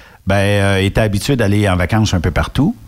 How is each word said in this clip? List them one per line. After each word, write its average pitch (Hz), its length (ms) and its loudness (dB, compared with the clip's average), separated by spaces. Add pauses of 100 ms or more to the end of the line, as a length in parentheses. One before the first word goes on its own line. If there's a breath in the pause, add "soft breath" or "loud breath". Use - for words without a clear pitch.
(260 loud breath)
ben, 95 80 0
euh, 98 440 0
étaient 98 220 0
habitués 107 360 0
d'aller 104 320 2
en 90 80 2
vacances 98 360 0
un 87 80 0
peu 85 120 -2
partout. 143 420 -2 (140)